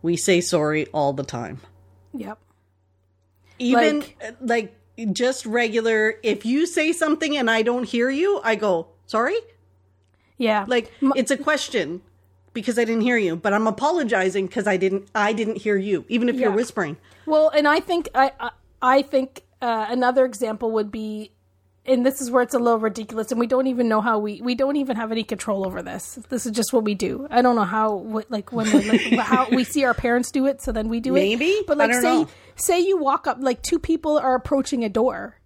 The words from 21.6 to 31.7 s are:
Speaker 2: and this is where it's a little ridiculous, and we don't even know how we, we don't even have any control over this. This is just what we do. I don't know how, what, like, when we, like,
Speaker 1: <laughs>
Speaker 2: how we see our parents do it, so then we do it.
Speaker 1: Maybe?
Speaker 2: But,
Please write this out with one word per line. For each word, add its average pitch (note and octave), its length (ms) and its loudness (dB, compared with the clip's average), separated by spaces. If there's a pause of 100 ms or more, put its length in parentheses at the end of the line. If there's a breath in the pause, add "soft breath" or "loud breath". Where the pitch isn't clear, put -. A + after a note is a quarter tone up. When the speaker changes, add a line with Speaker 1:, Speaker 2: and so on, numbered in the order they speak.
Speaker 2:
and B3 200 2
this C4+ 160 2
is B3 80 -8
where B3 140 4
it's A#3+ 100 -4
a C4 60 2
little A#3 200 4
ridiculous, A3 520 -4
and A#3 80 -2
we A#3+ 80 2
don't C4 200 2
even B3 200 0
know G#3+ 140 2
how A3 180 0
we, G#3 220 -6
we B3 140 -2
don't C4+ 200 0
even C4+ 220 0
have A3+ 140 -4
any A3+ 120 -2
control G3 420 -4
over F#3 160 -6
this. F3 340 -12 (140)
This A#3+ 160 -4
is A#3 60 -4
just G#3+ 220 -2
what A#3 100 2
we G#3 120 0
do. G3+ 340 -6
I A#3+ 120 4
don't B3 140 4
know A3 80 2
how, G#3+ 320 0
what, G#3+ 340 -8
like, G#3 220 -8
when A3 200 -2
we, B3 180 6
like, A3+ 120 4
Speaker 1:
<laughs> - 240 2
Speaker 2:
how B3+ 240 2
we B3+ 140 2
see C#4+ 220 -2
our A#3+ 80 2
parents B3 380 0
do C4 160 0
it, C4+ 140 -2
so C4 100 -6
then A3 180 -4
we A#3 100 -2
do B3 160 -4
it. F#3 40 6
Speaker 1:
Maybe? B3+ 480 2
Speaker 2:
But, D4 120 0